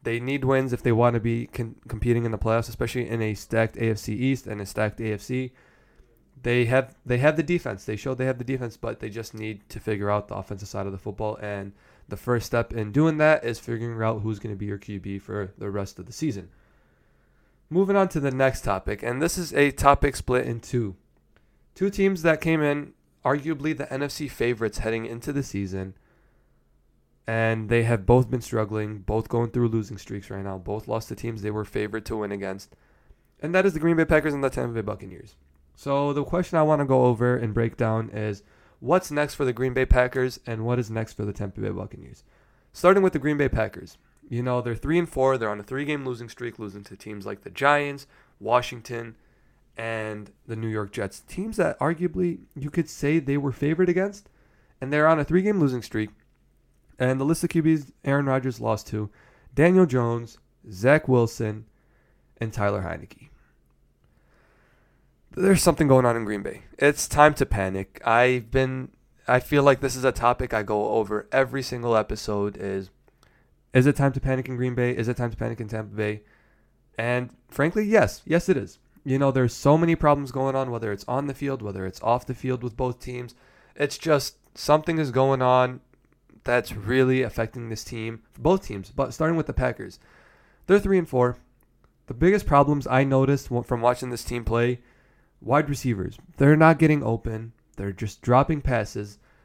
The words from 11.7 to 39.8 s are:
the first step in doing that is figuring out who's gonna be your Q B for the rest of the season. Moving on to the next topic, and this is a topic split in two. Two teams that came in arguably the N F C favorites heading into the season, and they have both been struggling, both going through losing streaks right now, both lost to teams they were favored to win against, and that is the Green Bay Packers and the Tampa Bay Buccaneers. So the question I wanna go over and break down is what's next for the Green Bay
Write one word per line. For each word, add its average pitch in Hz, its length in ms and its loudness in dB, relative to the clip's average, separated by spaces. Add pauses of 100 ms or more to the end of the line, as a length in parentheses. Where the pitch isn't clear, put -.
the 104 100 -10
first 120 260 -2
step - 300 -2
in 107 180 -6
doing 156 260 4
that 151 260 4
is 117 140 -4
figuring 117 440 -6
out 113 180 0
who's 104 180 -4
gonna 104 180 -8
be 101 100 -8
your 101 120 -6
Q 101 220 -10
B 98 180 -10
for 98 400 -8
the 104 120 -6
rest 98 280 -6
of 90 80 -16
the 127 60 -20
season. 98 360 -6 (1200)
Moving 190 260 2
on 190 140 4
to 156 100 -2
the 139 100 0
next 131 300 2
topic, 101 420 -4
and 123 200 -2
this 170 160 0
is 170 160 -8
a 143 160 4
topic 139 460 4
split 127 300 0
in 117 140 -6
two. 107 360 -4 (800)
Two 196 140 -2
teams 196 340 0
that 160 200 2
came 160 200 2
in 147 300 -2 (320)
arguably 143 520 -2
the 139 160 -8
N 131 100 -4
F 143 80 -6
C 147 180 -8
favorites 113 500 -2
heading 113 280 -4
into 117 260 -8
the 139 100 -2
season, 95 520 -6 (1300)
and 113 440 0
they 117 140 2
have 113 200 0
both 120 260 4
been 120 120 -4
struggling, 107 560 -4
both 107 320 -4
going 117 200 -2
through 120 180 0
losing 107 280 -4
streaks 98 320 -14
right 98 160 -10
now, 95 140 -8
both 104 280 -8
lost 113 220 -6
to 104 80 -10
teams 113 240 -8
they 107 100 -4
were 107 140 -4
favored 107 400 -6
to 113 140 -6
win 104 140 -4
against, 98 440 -10 (640)
and 160 140 -6
that 190 100 4
is 196 80 4
the 156 80 -4
Green 165 160 2
Bay 160 80 4
Packers 156 300 2
and 139 100 -2
the 131 60 2
Tampa 123 240 -4
Bay 113 80 -4
Buccaneers. 98 520 -10 (400)
So 143 380 0
the 143 100 0
question 175 360 0
I 156 40 6
wanna 151 220 4
go 131 220 6
over 123 300 2
and 113 180 -4
break 117 220 0
down 113 340 -2
is 104 340 -6 (340)
what's 170 320 0
next 147 240 -2
for 143 100 -2
the 123 100 0
Green 127 200 -2
Bay 131 120 2